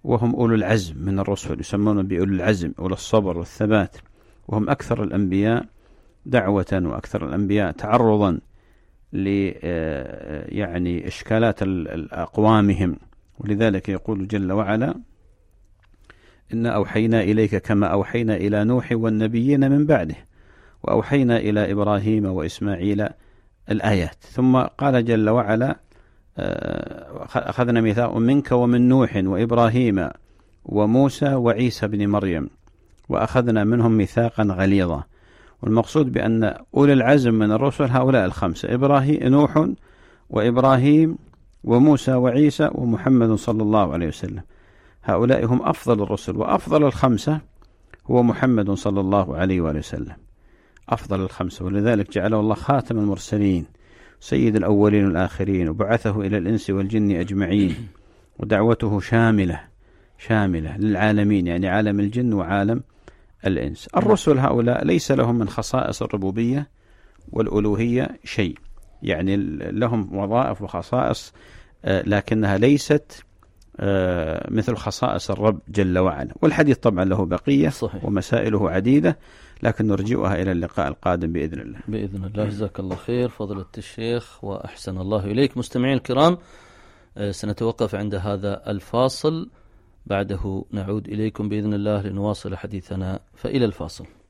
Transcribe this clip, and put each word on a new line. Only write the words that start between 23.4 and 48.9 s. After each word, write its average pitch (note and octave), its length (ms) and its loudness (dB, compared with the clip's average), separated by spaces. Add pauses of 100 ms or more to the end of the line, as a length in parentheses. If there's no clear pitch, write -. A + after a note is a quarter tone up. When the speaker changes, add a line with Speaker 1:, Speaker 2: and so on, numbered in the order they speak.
Speaker 1:
الآيات. G#2 500 -2
ثم B2+ 360 2
قال B2+ 480 0
جل A2 240 2
وعلا: A#2 500 0 (580)
آه، G1+ 840 -8
"أخ-، - 140 -6
أخذنا A#2+ 440 2
ميثاق A2+ 360 2
منك C3+ 340 2
ومن B2 380 4
نوح B2+ 260 4
وإبراهيم G#2+ 920 2 (560)
وموسى B2+ 680 2
وعيسى A#2 540 0
بن G2+ 200 0
مريم، F#2 420 0 (600)
وأخذنا A2+ 540 2
منهم A2+ 340 4
ميثاقا A2 460 0
غليظا". F#2 600 2 (580)
والمقصود A#2+ 500 0
بأن A2+ 440 0 (220)
أولي C#3+ 160 6
العزم B2+ 400 4
من G#2+ 180 2
الرسل C3 320 0
هؤلاء B2+ 420 2
الخمسة، - 480 -4
إبراهيم، C#3 500 2
نوح C#3+ 440 4 (640)
وإبراهيم C3 880 4 (460)
وموسى C3 500 6
وعيسى C3 580 2
ومحمد A#2 600 2
صلى A2 320 0
الله G#2 300 2
عليه E2 140 -2
وسلم، F#2 340 -8 (600)
هؤلاء A2+ 420 2
هم B2 160 2
أفضل A#2 420 -2
الرسل، G2+ 340 -6
وأفضل D3+ 460 0
الخمسة C3+ 560 0 (720)
هو B2 120 4
محمد A2+ 480 2
صلى G2 280 -2